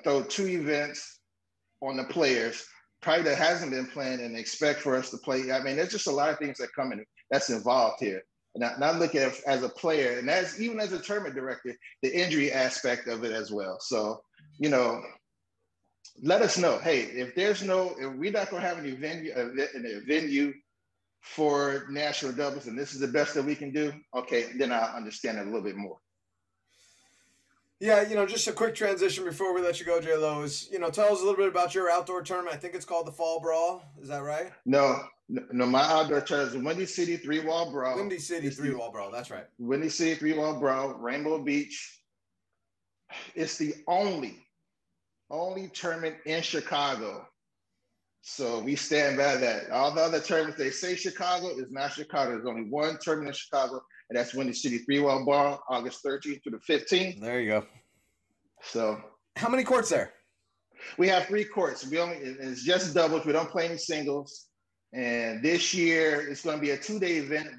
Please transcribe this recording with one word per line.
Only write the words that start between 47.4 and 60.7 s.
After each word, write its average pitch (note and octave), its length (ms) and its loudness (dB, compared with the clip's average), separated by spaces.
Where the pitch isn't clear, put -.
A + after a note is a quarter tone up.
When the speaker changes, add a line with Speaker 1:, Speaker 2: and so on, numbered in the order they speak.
Speaker 1:
So A#2+ 380 -4
we C3 180 -2
stand C#3+ 400 2
by C#3 200 4
that. A#2+ 340 0
All C3+ 240 4
the D#3+ 80 2
other D#3+ 180 2
tournaments, D#3 380 0
they C3+ 100 0
say F3+ 280 -4
Chicago, F3+ 600 -2
is B2+ 140 -8
not C#3 240 -4
Chicago. C#3 380 -2
There's A2 120 -6
only A2+ 240 -4
one D3+ 320 -2
tournament D3+ 340 -2
in - 40 -10
Chicago, C3 440 -2
and A#2+ 80 0
that's A#2+ 160 -2
Windy C3 180 0
City A#2+ 260 -2
Three C#3 220 2
Wall C3+ 240 4
Brawl, C#3+ 460 4
August B2 320 -4
thirteenth C#3 400 -4
through A#2+ 100 -8
the A2 80 -10
fifteenth. F3+ 600 2
Speaker 2:
There A#2+ 200 -2
you A2 100 0
go. G#2+ 160 2
Speaker 1:
So G#2+ 380 -2
Speaker 2:
how A#3 120 0
many B3+ 160 2
courts B3 240 4
there? B2 240 0